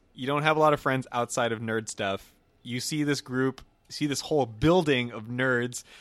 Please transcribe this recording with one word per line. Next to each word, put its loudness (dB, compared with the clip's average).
you -8
don't 0
have 4
a 2
lot 6
of 2
friends 0
outside 0
of -4
nerd -4
stuff, -6
you -6
see -2
this 0
group, -2
see -4
this -2
whole 0
building 2
of -12
nerds, -2